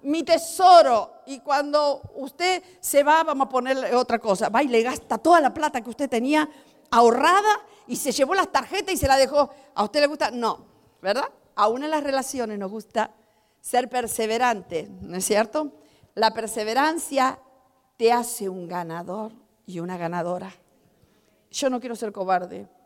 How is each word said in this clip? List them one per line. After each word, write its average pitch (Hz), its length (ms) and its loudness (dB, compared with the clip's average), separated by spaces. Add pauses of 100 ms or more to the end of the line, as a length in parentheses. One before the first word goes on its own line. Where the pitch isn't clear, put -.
mi 294 200 -4
tesoro", 330 1040 6
y 262 120 -14
cuando 294 600 0 (140)
usted 349 460 -2 (180)
se 285 240 2
va, 311 200 4
vamos 277 240 -2
a - 20 -16
ponerle 254 460 -2
otra 247 240 0
cosa. 208 300 -2
Va 233 140 2
y 294 40 0
le 233 140 2
gasta 233 360 -4
toda 339 220 6
la 262 140 2
plata 302 280 -4
que 220 80 -14
usted 277 200 -6
tenía 294 400 0 (400)
ahorrada 311 720 4 (260)
y 247 80 -8
se 277 160 -4
llevó 285 240 0
las 381 160 0
tarjetas 359 420 -2
y 294 40 -2
se 277 100 -2
la 269 100 4
dejó. 269 320 2 (240)
¿A 202 100 -2
usted 285 180 -2
le 285 60 2
gusta? 285 240 -4
No, 233 340 -4 (360)
¿verdad? 226 280 -4 (260)
Aún 226 280 0
en 311 80 -4
las 302 120 -2
relaciones 262 540 -4
nos 196 140 -8
gusta 220 400 -6 (480)
ser 247 300 -2
perseverantes, 226 1000 -2
¿no 185 280 -14
es 185 80 -6
cierto? 226 480 -2 (420)
La 220 180 2
perseverancia 254 1040 -2 (580)
te 226 140 4
hace 233 380 -2
un 185 180 -10
ganador 180 680 -10 (320)
y 180 140 -12
una 180 180 -8
ganadora. 175 560 -8 (960)
Yo 277 200 -4
no 254 100 -4
quiero 233 160 -10
ser 214 160 -8
cobarde. 190 560 -4 (180)